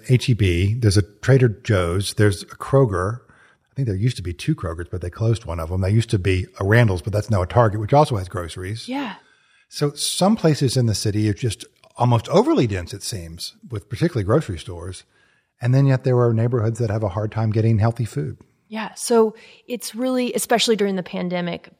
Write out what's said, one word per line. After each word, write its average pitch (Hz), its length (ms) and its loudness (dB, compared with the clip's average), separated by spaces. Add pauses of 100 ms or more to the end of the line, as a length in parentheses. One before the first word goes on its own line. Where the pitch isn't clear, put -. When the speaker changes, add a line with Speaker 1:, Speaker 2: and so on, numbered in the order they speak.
Speaker 1:
H 127 220 4
E 123 40 4
B. 98 420 2
There's 107 220 2
a 104 40 6
Trader 127 480 2
Joe's. 95 640 0
There's 104 300 2
a - 140 -20
Kroger. 110 640 0 (480)
I - 60 -20
think 131 140 -2
there 92 80 -2
used 120 180 0
to - 80 -12
be 85 100 -6
two - 220 -4
Krogers, 82 340 -8
but 87 120 -8
they 90 80 -6
closed 113 340 -2
one 85 160 -6
of 80 80 -6
them. 92 140 -2
There 95 100 0
used 113 200 2
to 107 80 2
be 92 280 0 (140)
a - 20 -4
Randall's, 101 380 4
but 104 100 -8
that's 104 180 -2
now 101 120 2
a 90 40 0
Target, 110 360 2
which 107 120 -2
also 143 220 4
has 92 140 -8
groceries. 92 580 -10
Speaker 2:
Yeah. 254 280 -8 (520)
Speaker 1:
So 147 240 -4
some - 460 0
places 143 400 2
in 123 80 2
the 107 100 0
city 107 340 -2
are 101 40 0
just - 320 -6 (320)
almost 123 320 2
overly 214 380 2
dense, 92 260 -6
it 98 100 -14
seems, 85 540 -12 (120)
with 107 200 -10
particularly 113 340 -2
grocery 104 360 0
stores. 90 440 -14 (580)
And 123 120 2
then 139 140 4
yet 131 180 2
there 127 140 2
are 120 140 4
neighborhoods 113 460 0
that 117 100 -2
have 107 140 -2
a 101 60 -2
hard 104 240 -6
time 110 180 0
getting 110 280 2
healthy 113 260 0
food. 139 320 -8 (320)
Speaker 2:
Yeah. 220 240 -10
So 220 420 0 (320)
it's - 260 -10
really, 254 400 -2
especially 220 440 0
during 196 180 0
the 180 80 -4
pandemic, 175 680 -6 (100)